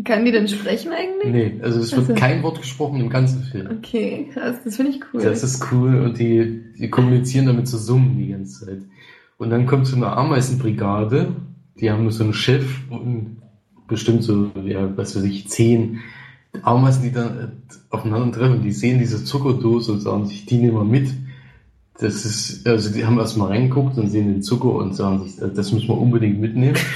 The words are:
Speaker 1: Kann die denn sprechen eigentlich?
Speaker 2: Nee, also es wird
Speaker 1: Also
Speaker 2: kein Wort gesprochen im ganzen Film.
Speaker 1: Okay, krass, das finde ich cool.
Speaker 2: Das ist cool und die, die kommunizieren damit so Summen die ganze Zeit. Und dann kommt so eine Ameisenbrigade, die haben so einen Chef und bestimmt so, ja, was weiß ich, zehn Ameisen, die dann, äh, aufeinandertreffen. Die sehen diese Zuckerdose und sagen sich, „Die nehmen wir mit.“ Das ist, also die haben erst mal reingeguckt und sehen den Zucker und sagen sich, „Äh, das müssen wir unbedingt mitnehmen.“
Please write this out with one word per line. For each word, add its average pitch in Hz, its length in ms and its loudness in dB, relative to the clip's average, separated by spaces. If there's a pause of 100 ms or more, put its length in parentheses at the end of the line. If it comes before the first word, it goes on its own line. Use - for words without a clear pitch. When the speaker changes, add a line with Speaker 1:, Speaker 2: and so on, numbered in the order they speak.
Speaker 1:
Kann 220 220 2
die 240 80 4
denn 214 160 2
sprechen 202 440 -4
eigentlich? 370 400 -4
Speaker 2:
Nee, 117 300 0
also 117 180 0
es 113 120 -4
wird 131 160 2
Speaker 1:
Also 120 60 2
Speaker 2:
kein 131 280 2
Wort 160 180 -4
gesprochen 135 400 -4
im 113 80 0
ganzen 131 360 2
Film. 95 240 -8 (100)
Speaker 1:
Okay, 220 560 -6
krass, 247 300 -6
das 214 120 -8
finde 277 160 0
ich 277 80 -10 (140)
cool. - 80 -2
Speaker 2:
Das 110 220 0
ist 127 280 -4
cool 127 280 4
und - 180 0
die, 113 440 2 (160)
die 120 120 -6
kommunizieren 127 560 4
damit 120 220 2
so 117 100 -4
Summen 117 400 4
die 95 140 -2
ganze 95 340 -12
Zeit. 98 120 -10 (600)
Und 113 120 -4
dann 120 160 2
kommt 131 200 4
so 131 100 -2
eine 113 200 0
Ameisenbrigade, 110 1200 0 (440)
die 110 100 2
haben 110 200 0
so 110 140 0
einen 107 100 0
Chef 131 300 2 (260)
und 117 460 -6 (500)
bestimmt 113 380 0
so, 101 260 2 (140)
ja, 95 320 -2
was 95 200 -4
weiß 98 80 0
ich, 98 240 -4
zehn 113 520 2 (640)
Ameisen, 127 420 4
die 117 80 -2
dann, 117 260 -4
äh, - 100 -8 (420)
aufeinandertreffen. 113 720 0
Die 101 100 0
sehen 123 260 2
diese 107 260 0
Zuckerdose 117 680 0
und 98 80 -2
sagen 104 260 -2
sich, - 200 -10
„Die 123 120 2
nehmen 117 180 4
wir 104 80 0
mit.“ 131 240 2 (880)
Das - 260 -4
ist, - 420 -8
also 104 260 2
die 117 140 -2
haben 120 120 4
erst 110 180 -2
mal 101 120 2
reingeguckt 131 500 0
und 104 100 2
sehen 104 240 2
den 98 100 -2
Zucker 123 320 0
und 95 220 -2
sagen 95 280 0
sich, - 160 -14
„Äh, 98 140 -4
das 101 180 -4
müssen 113 160 0
wir 107 100 2
unbedingt 110 420 2
mitnehmen.“ 127 360 2 (200)